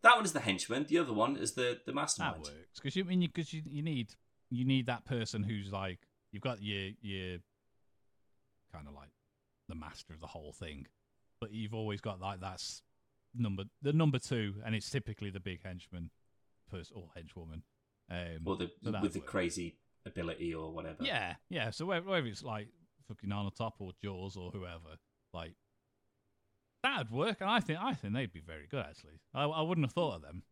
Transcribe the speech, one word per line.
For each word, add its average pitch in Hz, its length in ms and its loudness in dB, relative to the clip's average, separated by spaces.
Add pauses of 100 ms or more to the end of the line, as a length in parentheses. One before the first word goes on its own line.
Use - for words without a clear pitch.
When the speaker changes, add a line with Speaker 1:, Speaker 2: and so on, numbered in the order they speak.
Speaker 1:
That 240 140 12
one 220 80 4
is 170 80 2
the 156 80 2
henchman, 117 480 2
the 156 100 6
other 135 140 4
one 113 240 4
is 117 160 0
the, 123 340 2
the 117 60 -4
Speaker 2:
That - 20 -2
Speaker 1:
mastermind. 139 480 0
Speaker 2:
works. 76 400 -12
'Cause 139 140 -2
you, 190 80 2
I - 20 -4
mean, 180 160 6
you, 170 60 4
'cause - 240 -4
you, 156 120 -6
you 147 200 -4
need, 135 320 -2 (340)
you 123 140 2
need 131 220 6
that 120 180 0
person 113 400 0
who's, 101 260 -2
like, 95 300 -4 (320)
you've 104 100 -8
got 120 180 -2
your, 101 300 -2 (100)
your 92 380 -4 (1400)
kinda, 73 160 -12
like, 71 200 -18 (580)
the 82 80 -8
master 78 360 -12
of 78 80 -14
the 78 60 -12
whole 76 260 -10
thing, 73 340 -10 (540)
but 107 120 -8
you've 107 220 -4
always 107 260 0
got, 98 200 -4
like, 95 200 -4
that's 92 420 -8 (520)
number, 98 300 2 (160)
the 143 120 4
number 151 260 6
two, 104 460 0
and 113 100 0
it's 104 160 -2
typically 107 400 -4
the 95 100 -6
big 90 220 -6
henchman 90 480 -8 (600)
pers-, 87 240 -10
or 87 220 -12
henchwoman. 80 460 -10 (480)
Um, 85 340 -4
Speaker 1:
Or 95 120 0
the, 110 140 -4 (120)
Speaker 2:
so 117 80 -2
that 101 120 0
Speaker 1:
with 98 100 2
the - 80 -2
Speaker 2:
works. - 100 -12
Speaker 1:
crazy - 480 0 (260)
ability 82 480 -4
or 80 200 -4
whatever. 80 320 -6
Speaker 2:
Yeah, 117 300 0 (140)
yeah. 123 220 0
So - 160 -4
whether, 180 200 0
whether 180 200 2
it's, 104 160 -6
like, 107 260 -4 (400)
fucking 101 220 -6
Arnold 101 260 0
Top 113 220 -2
or 92 140 -8 (100)
Jaws 95 340 -6
or 90 140 -8
whoever, 85 460 -10 (360)
like, 82 220 -8 (1300)
that'd 208 280 2
work, 156 300 0
and 196 80 0
I 226 120 6
think, 156 200 0
I 180 140 0
think 104 200 -2
they'd 123 180 0
be 80 80 -12
very 78 280 -12
good, 131 160 -2
actually. 76 360 -16 (140)
I, 135 100 2
I 156 180 0
wouldn't 160 240 4
have 117 60 0
thought 147 240 2
of 80 60 -10
them. 80 300 -12